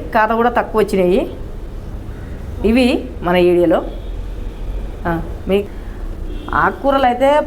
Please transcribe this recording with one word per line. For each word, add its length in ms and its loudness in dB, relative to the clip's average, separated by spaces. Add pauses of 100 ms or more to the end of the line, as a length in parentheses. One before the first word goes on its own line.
(180)
కాత 120 4 (120)
కూడా 180 4
తక్కువ 240 0
వచ్చినాయి. 380 4 (1500)
ఇవి 160 4 (400)
మన 80 4 (120)
వీడియోలో. 340 4 (1300)
ఆ, 100 0 (300)
మీ 100 4 (1080)
ఆకుకూరలు 440 2
అయితే, 200 4 (180)